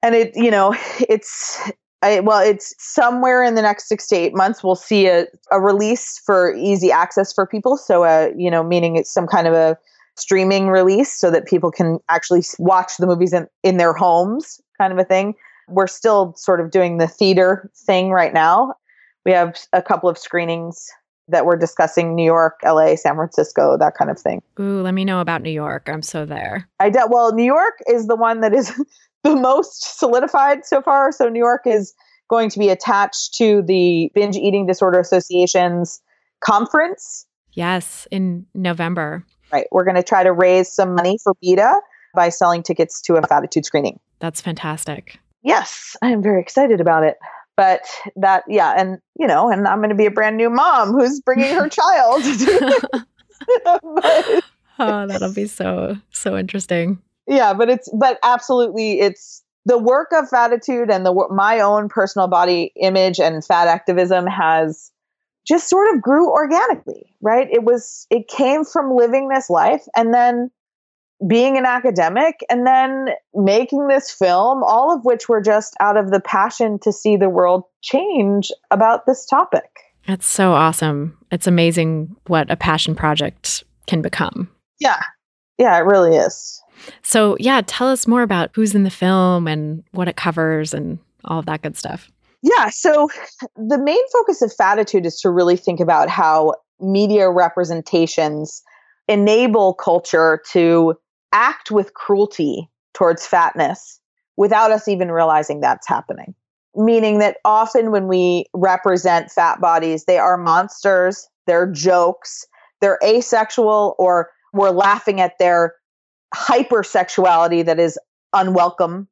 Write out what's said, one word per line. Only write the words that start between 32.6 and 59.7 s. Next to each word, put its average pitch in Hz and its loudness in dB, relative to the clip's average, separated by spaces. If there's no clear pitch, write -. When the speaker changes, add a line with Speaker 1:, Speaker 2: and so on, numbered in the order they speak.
Speaker 1:
attached 196 -2
to 208 4
the 175 2
Binge 202 0
Eating 202 0
Disorder 180 2
Association's 180 0
conference. 302 -2
Speaker 2:
Yes, 180 -6
in 185 -6
November. 170 -6
Speaker 1:
Right. 143 -2
We're 185 2
gonna 180 0
try 185 2
to 185 4
raise 185 4
some 185 0
money 180 0
for 196 0
beta 196 2
by 175 2
selling 170 0
tickets - -4
to 175 0
a 160 4
Fatitude 147 -2
screening. 143 -4
Speaker 2:
That's 165 -8
fantastic. - -10
Speaker 1:
Yes, - -4
I 240 -2
am 220 -2
very 196 0
excited 233 0
about 165 2
it. 156 0
But 190 2
that, 190 0
yeah, 180 0
and, 185 -2
you 311 0
know, 180 2
and 196 0
I'm 196 0
gonna 214 0
be 208 2
a 208 2
brand 214 -2
new 233 0
mom 247 2
who's 269 2
bringing 269 0
her 339 0
Speaker 2:
<laughs> - -
Speaker 1:
child. 294 2
<laughs> 269 0
But 349 0
Speaker 2:
Oh, 208 -4
that'll 190 -8
be 202 -6
so, 190 -6
so 196 -6
interesting. 185 -6
Speaker 1:
Yeah, 240 2
but 226 0
it's, 247 -2
but 247 0
absolutely, 233 -2
it's - -4
the 240 2